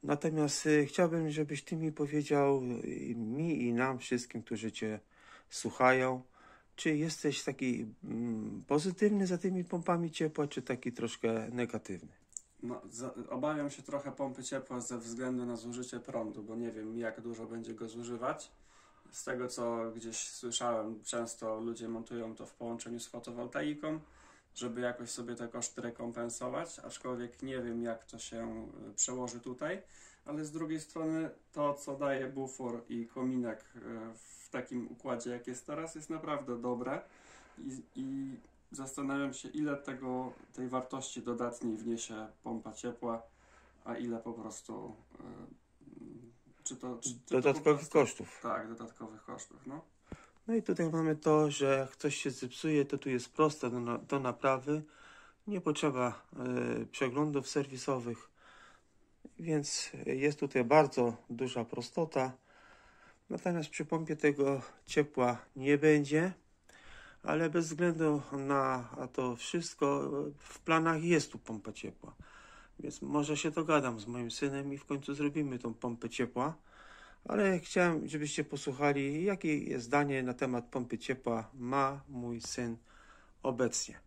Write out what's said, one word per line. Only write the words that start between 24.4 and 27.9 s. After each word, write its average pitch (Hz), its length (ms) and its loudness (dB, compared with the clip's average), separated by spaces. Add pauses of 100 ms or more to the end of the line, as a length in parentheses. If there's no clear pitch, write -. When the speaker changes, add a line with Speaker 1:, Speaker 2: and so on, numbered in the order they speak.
Speaker 2:
żeby 120 260 -4
jakoś 120 300 -2
sobie 120 240 -6
te 117 140 -8
koszty 120 320 -6
rekompensować, 117 1000 -6
aczkolwiek 120 640 -8
nie 131 200 -4
wiem, 117 200 -2
jak 117 220 -4